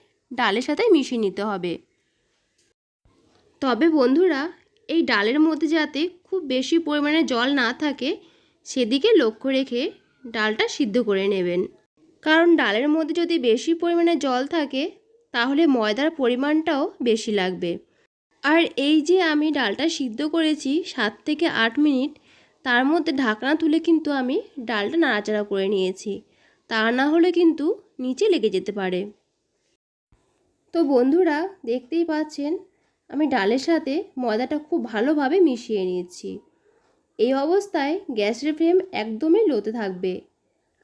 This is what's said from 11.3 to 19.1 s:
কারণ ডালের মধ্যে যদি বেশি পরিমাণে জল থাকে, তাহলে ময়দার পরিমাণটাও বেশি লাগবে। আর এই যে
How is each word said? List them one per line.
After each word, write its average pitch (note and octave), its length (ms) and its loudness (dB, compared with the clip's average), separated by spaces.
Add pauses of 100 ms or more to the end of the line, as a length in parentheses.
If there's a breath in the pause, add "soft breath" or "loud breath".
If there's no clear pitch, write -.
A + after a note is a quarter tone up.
কারণ E4 320 4
ডালের A#3+ 340 2
মধ্যে D#4 320 0
যদি E4+ 180 0
বেশি B3 340 0
পরিমাণে E4+ 420 2
জল C4 320 0
থাকে, C#4+ 360 -4 (500)
তাহলে C4+ 340 2
ময়দার B3 440 2
পরিমাণটাও C#4+ 720 0 (180)
বেশি A3+ 300 0
লাগবে। F3+ 400 -2 (720)
আর D#4 180 4 (160)
এই D4 240 4
যে F4 220 4